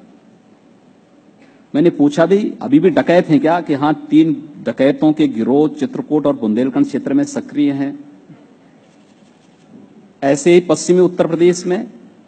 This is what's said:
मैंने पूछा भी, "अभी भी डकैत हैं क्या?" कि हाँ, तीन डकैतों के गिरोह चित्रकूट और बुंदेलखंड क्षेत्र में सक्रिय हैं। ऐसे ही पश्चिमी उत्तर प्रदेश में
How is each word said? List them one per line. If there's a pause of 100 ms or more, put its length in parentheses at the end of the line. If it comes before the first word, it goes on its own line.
(1800)
मैंने
पूछा
भी,
"अभी
भी
डकैत
हैं
क्या?"
कि
हाँ,
तीन (140)
डकैतों
के
गिरोह
चित्रकूट
और
बुंदेलखंड
क्षेत्र
में
सक्रिय
हैं। (2250)
ऐसे
ही
पश्चिमी
उत्तर
प्रदेश
में (400)